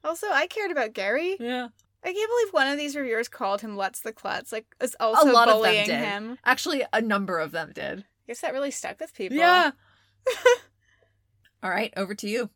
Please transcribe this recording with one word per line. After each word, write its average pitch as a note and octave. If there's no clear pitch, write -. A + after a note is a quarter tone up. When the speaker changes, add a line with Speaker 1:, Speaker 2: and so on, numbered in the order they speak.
Speaker 1:
Also, E4
I D#4
cared G4+
about A#3+
Gary. C#4
Speaker 2:
Yeah. A#3+
Speaker 1:
I F#4
can't G#4+
believe A4+
one C4+
of C#4+
these D4
reviewers A#3+
called G3+
him G#3+
Lutz G3
the A3+
Klutz. -
Like, A3
is B3
also B3
Speaker 2:
A -
lot A#3
of G#3+
them A3
Speaker 1:
bullying G#3+
Speaker 2:
did. A3+
Speaker 1:
him. G#3+
Speaker 2:
Actually, C4+
a A3
number G3
of D#3
them D#3+
did. E3
Speaker 1:
I G3+
guess A#3+
that D#4+
really C#4
stuck -
with -
people. G#3
Speaker 2:
Yeah. F4
Speaker 1:
<laughs> -
Speaker 2:
All F#3+
right, G3+
over F#3+
to G#3
you. A3+